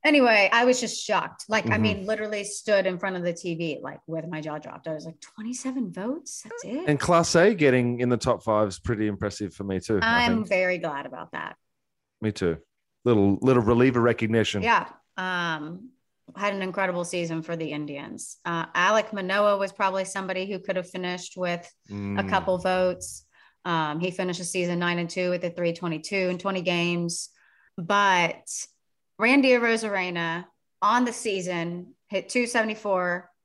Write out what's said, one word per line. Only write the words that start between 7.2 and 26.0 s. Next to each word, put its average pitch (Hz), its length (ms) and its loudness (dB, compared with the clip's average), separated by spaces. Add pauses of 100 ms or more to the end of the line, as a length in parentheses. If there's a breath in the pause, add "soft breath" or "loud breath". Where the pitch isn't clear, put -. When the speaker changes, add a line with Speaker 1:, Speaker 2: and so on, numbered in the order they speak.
Speaker 2:
A 196 180 6
getting 123 460 4
in 123 80 2
the 123 80 4
top 113 260 0
five 107 240 2
is 92 140 -8
pretty 110 260 -2
impressive 101 480 -4
for - 100 -12
me 95 140 -2
too, 101 240 0
I 233 220 2
Speaker 1:
I'm 233 140 2
Speaker 2:
think. 208 100 -4
Speaker 1:
very 185 300 2
glad 147 280 -6
about - 260 -14
that. - 240 -10 (640)
Speaker 2:
Me 110 120 0
too. 82 260 0 (460)
Little, 98 380 6
little 123 200 6
reliever 120 380 4
recognition. 113 600 2
Speaker 1:
Yeah. 226 260 2 (280)
Um, 175 760 -6 (460)
had 202 180 -2
an 196 80 -4
incredible 185 420 -2
season 170 380 -4
for 170 140 -6
the 160 140 -6
Indians. 147 760 -10
Uh, 165 280 -4
Alek 208 400 2
Manoah 202 440 2
was 196 160 -2
probably 190 320 -2
somebody 190 460 -6
who 190 80 -6
could 180 180 -6
have 180 120 -6
finished 180 480 -8
with 175 320 -4 (220)
a - 20 -12
Speaker 2:
Mm. 101 360 -4
Speaker 1:
couple 185 300 0
votes. 185 680 -2 (400 soft breath)
Um, 160 360 -2
he 180 100 -2
finished 180 280 -4
the 180 60 -10
season 175 360 -2
nine 175 180 0
and 170 120 -4
two 180 200 -2
with 180 140 -2
a 175 60 -2
three 170 240 -2
twenty-two 165 420 -6 (120)